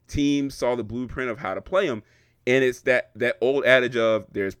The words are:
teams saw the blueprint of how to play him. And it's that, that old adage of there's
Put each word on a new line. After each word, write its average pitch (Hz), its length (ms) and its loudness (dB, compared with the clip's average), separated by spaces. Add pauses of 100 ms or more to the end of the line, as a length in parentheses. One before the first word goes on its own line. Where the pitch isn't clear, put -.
teams 143 480 -2
saw 123 200 -2
the 120 80 -6
blueprint 123 460 -8
of 90 100 -8
how 95 140 -6
to 95 80 -8
play 190 240 0
him. 120 160 -4 (440)
And 127 160 4
it's 127 200 0
that, 127 340 0
that 117 240 -2
old 135 240 2
adage 123 320 4
of 110 380 2
there's 98 280 -4